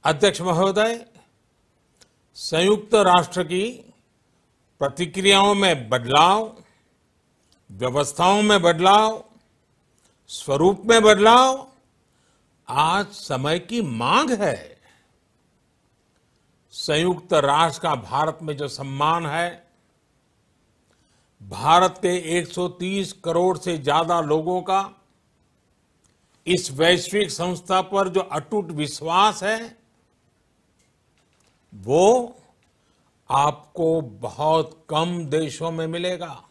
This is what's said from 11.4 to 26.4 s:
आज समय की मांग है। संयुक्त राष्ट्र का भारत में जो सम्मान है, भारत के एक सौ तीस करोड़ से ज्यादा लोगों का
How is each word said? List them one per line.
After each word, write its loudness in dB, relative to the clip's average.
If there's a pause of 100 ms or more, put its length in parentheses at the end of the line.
आज 2
समय -4
की -6
मांग 0
है। -4 (2000)
संयुक्त -2
राष्ट्र 2
का -2
भारत -4
में -8
जो -8
सम्मान -4
है, -6 (1800)
भारत 2
के -2 (140)
एक -2
सौ -6
तीस -6 (120)
करोड़ 0
से -6
ज्यादा 0
लोगों -2
का -2 (1600)